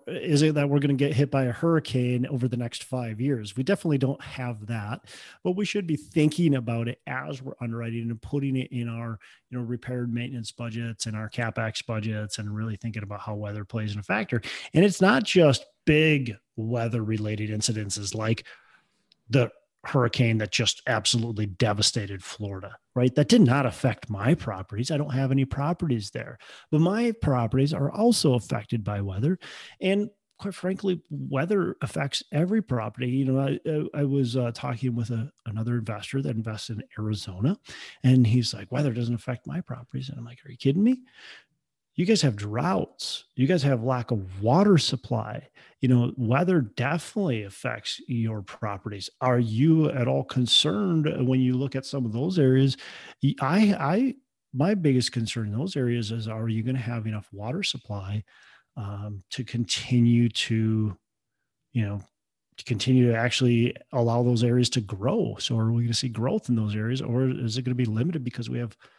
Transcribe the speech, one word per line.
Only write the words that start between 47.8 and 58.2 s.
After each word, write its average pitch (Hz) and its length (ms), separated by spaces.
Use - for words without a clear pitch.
your 113 320
properties. 101 680
Are 127 180
you 139 520
at 123 140
all 135 200
concerned 160 800
when 131 140
you 127 140
look 135 200
at 135 120
some 135 200
of 107 60
those 156 260
areas?" 131 380
Y-, 139 160
I, 196 400
I, 196 360
my 170 220
biggest 139 380
concern 113 340
in 104 100
those 170 200
areas 120 340
is, 113 160
are 110 220
you 110 140
gonna 131 160
have 113 280
enough 107 240
water 110 320
supply, 104 640